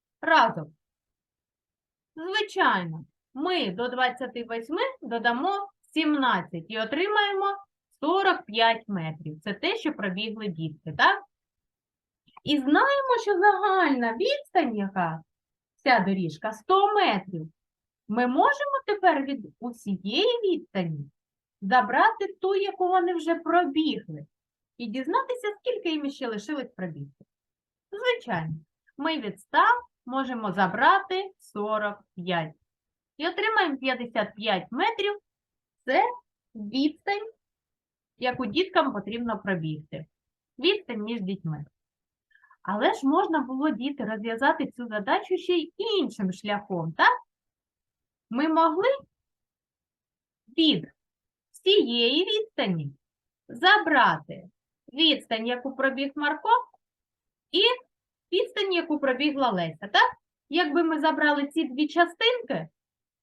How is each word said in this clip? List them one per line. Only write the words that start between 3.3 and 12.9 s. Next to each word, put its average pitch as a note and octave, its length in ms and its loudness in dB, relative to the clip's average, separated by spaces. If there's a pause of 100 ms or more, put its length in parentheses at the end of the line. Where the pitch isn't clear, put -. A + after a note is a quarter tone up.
ми D4 380 -2
до A#3 160 -4
двадцяти B3 560 -2
восьми A#3 380 -6 (200)
додамо C4 680 -2 (240)
сімнадцять C4 720 0
і A3+ 120 -6
отримаємо G4 800 0 (420)
сорок F#4 460 2
п'ять A3+ 420 2
метрів. D#3+ 540 -6
Це G#3 120 -6
те, F#4 240 -4
що D4+ 160 -2
пробігли G#3+ 540 -6
дітки, D#3+ 500 -8
так? F#4+ 260 4 (1200)
І C#4+ 140 2
знаємо, B4 640 4